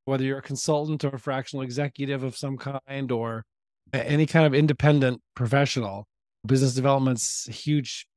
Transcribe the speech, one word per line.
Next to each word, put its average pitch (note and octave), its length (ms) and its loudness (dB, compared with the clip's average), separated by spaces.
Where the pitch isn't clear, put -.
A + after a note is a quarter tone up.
whether C3+ 200 0
you're C3+ 140 -2
a C3+ 40 -14
consultant D3 640 -2
or C#3+ 40 0
a C3+ 100 -6
fractional C3+ 440 -6
executive C3+ 600 -4
of C3 140 -6
some C3+ 200 -6
kind C3+ 560 -8
or A2+ 320 -4
a-, B2+ 160 -2
any D3 180 4
kind D#3+ 200 6
of C3+ 80 4
independent C#3+ 640 4
professional. A#2 720 0
Business C3 280 4
development's C3 720 0
a A#2+ 40 -12
huge - 540 -4